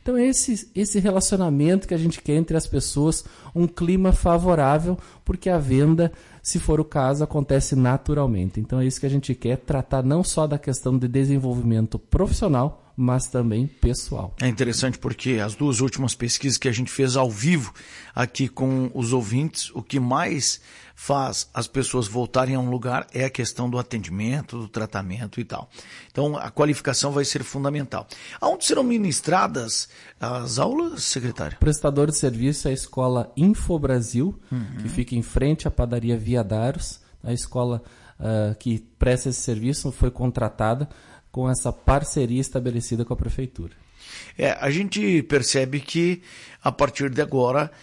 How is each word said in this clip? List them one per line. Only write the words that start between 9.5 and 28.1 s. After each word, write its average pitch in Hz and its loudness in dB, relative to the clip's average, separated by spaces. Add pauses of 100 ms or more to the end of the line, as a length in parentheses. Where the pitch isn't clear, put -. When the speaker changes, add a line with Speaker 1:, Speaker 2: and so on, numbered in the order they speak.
Speaker 1:
tratar 131 -2
não 147 2
só 156 0
da 143 0
questão 131 -2
de 123 0
desenvolvimento 123 2
profissional, 160 2 (140)
mas 127 2
também 120 0
pessoal. - -2
Speaker 2:
É 127 0
interessante 120 0
porque 123 -2
as 107 -4
duas 135 0
últimas 131 0
pesquisas 120 -2
que 135 0
a - 2
gente 117 -2
fez 131 0
ao 131 4
vivo 120 0 (400)
aqui 123 -2
com 131 0
os 120 -2
ouvintes, 127 0
o 120 -8
que 135 -4
mais 131 0 (340)
faz 135 -2
as 123 -4
pessoas 127 -2
voltarem 127 0
a 131 0
um 127 -2
lugar 123 -4
é 131 -2
a 131 -2
questão 123 -4
do 123 -2
atendimento, 117 -6
do 110 -10
tratamento 107 -6
e - -4
tal. - -12 (400)
Então, 143 -2
a - -8
qualificação 143 0
vai 139 0
ser 139 -4
fundamental. 139 -6 (320)